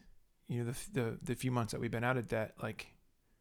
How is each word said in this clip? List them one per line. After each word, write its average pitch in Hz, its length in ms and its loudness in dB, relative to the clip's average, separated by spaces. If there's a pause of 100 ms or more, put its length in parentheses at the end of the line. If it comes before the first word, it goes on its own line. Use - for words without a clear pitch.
(480)
you 120 120 0
know, 120 60 2
the 117 60 0
f-, - 220 -6
the, 113 280 2
the 120 140 0
few 127 160 0
months 120 220 2
that 147 80 -2
we've 117 100 0
been 117 140 0
out 127 120 4
of 107 100 0
debt, 110 340 0
like, 113 260 -4 (540)